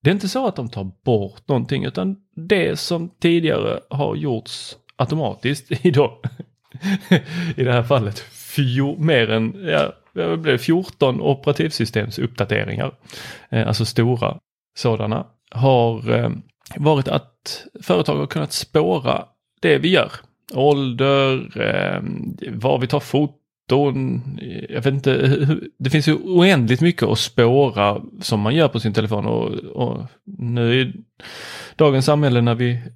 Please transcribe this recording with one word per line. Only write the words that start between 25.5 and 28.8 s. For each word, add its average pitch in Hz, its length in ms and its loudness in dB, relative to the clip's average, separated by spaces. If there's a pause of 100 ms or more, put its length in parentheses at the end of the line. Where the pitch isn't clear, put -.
det 131 100 -2
finns 147 180 2
ju 156 60 4
oändligt 175 680 4
mycket 170 220 2
att 110 160 2
spåra 117 840 2 (200)
som 110 180 -2
man 110 160 0
gör 160 120 4
på 117 120 0
sin 107 140 -2